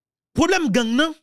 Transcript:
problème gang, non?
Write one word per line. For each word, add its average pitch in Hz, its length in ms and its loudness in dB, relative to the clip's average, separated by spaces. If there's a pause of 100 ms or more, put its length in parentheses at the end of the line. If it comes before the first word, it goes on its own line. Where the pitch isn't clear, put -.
(340)
problème 330 360 0
gang, 226 160 0
non? 285 260 0 (100)